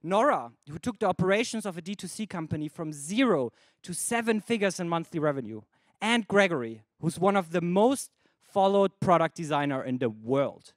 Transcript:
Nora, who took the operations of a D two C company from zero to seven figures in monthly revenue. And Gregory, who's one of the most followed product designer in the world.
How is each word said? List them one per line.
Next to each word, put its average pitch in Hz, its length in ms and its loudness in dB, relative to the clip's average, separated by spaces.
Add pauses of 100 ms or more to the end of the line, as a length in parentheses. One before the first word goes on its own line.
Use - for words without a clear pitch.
Nora, 185 500 0 (180)
who 160 100 -12
took - 200 -8
the 208 80 0
operations 196 580 0
of 175 120 -6
a 175 40 -10
D 196 140 -8
two 190 120 -12
C 220 180 -8
company 160 420 -6
from 156 260 -8
zero 156 580 0 (320)
to 180 100 -10
seven 226 460 0
figures 202 400 -2
in 175 80 -4
monthly 165 320 -4
revenue. 127 420 -2 (400)
And 226 260 0
Gregory, 143 560 0 (180)
who's 160 180 -4
one 196 160 4
of 170 160 0
the 175 100 0
most 202 500 2 (300)
followed 196 580 2
product 165 360 4
designer 143 480 -2
in 127 140 -4
the 123 120 0
world. 110 680 -4